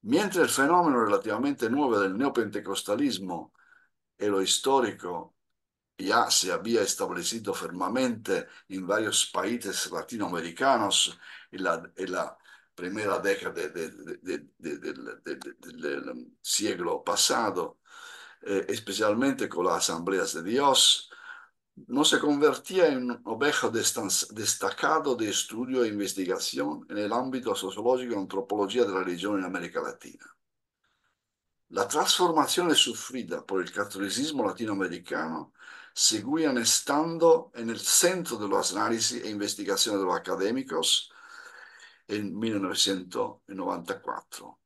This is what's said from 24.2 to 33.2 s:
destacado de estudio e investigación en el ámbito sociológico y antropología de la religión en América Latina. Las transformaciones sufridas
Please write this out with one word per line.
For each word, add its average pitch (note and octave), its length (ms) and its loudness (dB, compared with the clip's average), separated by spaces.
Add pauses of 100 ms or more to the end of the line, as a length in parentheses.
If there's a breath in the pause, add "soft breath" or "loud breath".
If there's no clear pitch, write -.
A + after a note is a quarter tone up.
destacado C#3+ 840 0
de A2 140 -2
estudio B2 540 -2
e A2+ 40 2
investigación G2+ 1000 -4
en G#2 100 -6
el G#2 140 -2
ámbito B2 420 -2
sociológico A#2 580 0
y G#2 40 -2
antropología G2 680 0
de G2+ 100 0
la F#2 100 0
religión F2+ 360 -2
en F#2+ 60 -4
América F2 360 -6
Latina. - 440 -12 (1400)
Las G2 180 0
transformaciones D#3+ 880 4
sufridas A2+ 680 -2